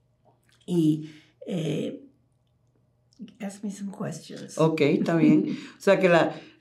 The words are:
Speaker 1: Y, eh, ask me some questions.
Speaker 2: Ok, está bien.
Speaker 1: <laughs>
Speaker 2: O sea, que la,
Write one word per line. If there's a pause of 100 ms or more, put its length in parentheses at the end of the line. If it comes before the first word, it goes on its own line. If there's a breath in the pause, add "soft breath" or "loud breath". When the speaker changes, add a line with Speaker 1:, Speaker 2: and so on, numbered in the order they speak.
(640)
Speaker 1:
Y, (360 loud breath)
eh, (1400)
ask
me
some
questions.
Speaker 2:
Ok,
está
bien.
Speaker 1:
<laughs>
Speaker 2:
O
sea,
que
la, (280 loud breath)